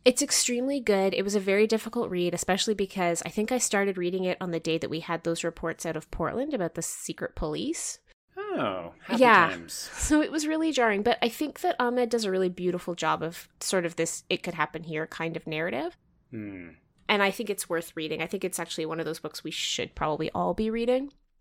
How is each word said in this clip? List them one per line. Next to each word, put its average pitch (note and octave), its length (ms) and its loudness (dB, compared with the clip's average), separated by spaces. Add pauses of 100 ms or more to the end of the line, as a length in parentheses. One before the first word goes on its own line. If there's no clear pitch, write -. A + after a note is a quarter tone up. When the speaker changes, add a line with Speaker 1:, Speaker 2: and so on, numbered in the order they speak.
Speaker 1:
It's - 200 -4
extremely C4+ 560 0
good. G3 340 2
It - 100 0
was G3+ 120 -2
a G#3 40 2
very G3 280 4
difficult A3+ 420 -2
read, F3 240 0
especially G3 400 0
because F#3+ 520 0
I - 40 -6
think G#3+ 220 -2
I B3+ 80 4
started G3 380 2
reading F#3 280 0
it F3+ 160 0
on F3+ 100 -2
the E3 80 0
day E3 200 2
that - 100 -2
we D#3+ 120 -2
had E3 220 -4
those E3 200 0
reports E3 420 -4
out D#3+ 100 -2
of D3+ 160 -8
Portland A#3+ 440 -2
about F3 180 -2
the - 80 -6
secret - 540 -6
police. F3 640 -4 (400)
Speaker 2:
Oh, A2+ 540 -2 (100)
happy A#3+ 180 0
Speaker 1:
Yeah. A3 280 8
Speaker 2:
times. E2+ 240 -8
Speaker 1:
So - 480 2
it - 100 0
was D4+ 160 -2
really D#4+ 240 0
jarring, A3 320 4
but A#3 180 4
I A#3+ 80 4
think - 320 -6
that F4+ 180 2
Ahmed B3 300 2
does A#3 160 2
a G3 60 0
really F#3 180 4
beautiful F3+ 460 -2
job D#3 280 0
of E3 240 -6 (120)
sort F#3 260 2
of E3+ 120 -4
this - 320 -2
"it F3+ 140 0
could F3 100 -4
happen D#3+ 300 0
here" D#3 240 -4
kind E3 280 -4
of D#3+ 120 -8
narrative. G3 500 -2 (340)
Speaker 2:
Hmm. G2 380 -8 (400)
Speaker 1:
And G3+ 140 4
I G3 80 4
think G#3 180 -4
it's - 200 -4
worth E3+ 260 -2
reading. D#3 260 -4
I E3 60 -2
think F#3+ 160 -4
it's F3+ 160 -2
actually E3 260 -4
one D#3+ 140 -2
of D#3+ 60 -2
those D3+ 140 -4
books - 240 -10
we D#3 80 -8
should - 440 -2
probably D#3 360 0
all F3+ 220 2
be A3 160 0
reading. B3 440 2 (280)